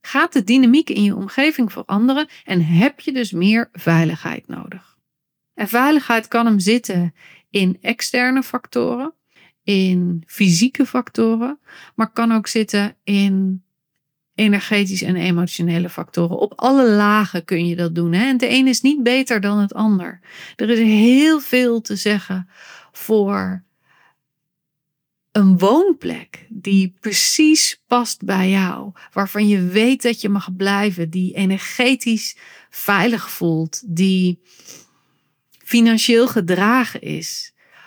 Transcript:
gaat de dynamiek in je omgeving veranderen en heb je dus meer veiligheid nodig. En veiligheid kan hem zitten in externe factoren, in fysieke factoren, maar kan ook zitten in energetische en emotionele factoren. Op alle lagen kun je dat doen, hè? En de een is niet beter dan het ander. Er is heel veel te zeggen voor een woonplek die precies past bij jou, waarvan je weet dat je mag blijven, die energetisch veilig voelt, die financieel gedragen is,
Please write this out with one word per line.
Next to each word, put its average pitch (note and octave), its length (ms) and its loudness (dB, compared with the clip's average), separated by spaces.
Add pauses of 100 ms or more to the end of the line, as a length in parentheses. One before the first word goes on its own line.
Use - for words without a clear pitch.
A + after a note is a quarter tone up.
gaat D#4 320 -2
de A#3+ 120 0
dynamiek B3+ 460 4
in G#3 120 -2
je G3+ 140 0
omgeving B3+ 560 -2
veranderen C4+ 560 -2 (160)
en F3 200 0
heb E3+ 360 2
je D4 120 -6
dus B3 200 -4
meer G#3 400 0
veiligheid E3 760 -2
nodig. - 500 -16 (560)
En G3+ 140 -6
veiligheid B3 600 0
kan A#3 180 0
hem G#3+ 120 4
zitten F#3 560 0 (360)
in F#3 300 0
externe B3 600 -2
factoren, B3 720 -6 (480)
in F3+ 640 0
fysieke G3+ 600 0
factoren, A#3 720 -2 (360)
maar A3 160 -2
kan A#3 220 -2
ook A3 140 -2
zitten G#3 580 -4
in F#3+ 600 0 (680)
energetische G3+ 720 0
en F3+ 100 0
emotionele E3+ 720 -2
factoren. E3+ 500 -6
Op - 180 -2
alle C4 340 4
lagen G#3 540 2
kun F3 220 -2
je E3+ 100 -2
dat E3+ 180 -4
doen, E3+ 180 -2
hè? G3+ 140 2
En C4+ 100 0
de B3 120 0
een C4 180 2
is B3+ 140 0
niet C#4+ 220 2
beter A#3+ 380 0
dan G3+ 180 0
het G3+ 160 0
ander. F#3+ 460 -2 (360)
Er G#3+ 140 -2
is A#3 80 2
heel A#3+ 640 4
veel B3 400 0
te G#3 160 -8
zeggen F#3+ 520 -4 (440)
voor G3 720 -2 (1700)
een F#3+ 260 6
woonplek A3 880 0
die G3 520 0
precies - 840 0
past A#3+ 380 -2
bij F#3+ 260 0
jou, G3 420 -2 (200)
waarvan G#3 360 -2
je F#3+ 180 2
weet A3 360 0
dat A#3 180 -2
je G#3+ 80 -4
mag G3 280 -4
blijven, G3 540 -2
die F3+ 240 -4
energetisch A3 1000 -2 (340)
veilig G#3 600 -2
voelt, E3 640 -4
die F#3 440 0 (1120)
financieel A#3 800 2
gedragen G#3 760 0
is, - 520 -10 (320)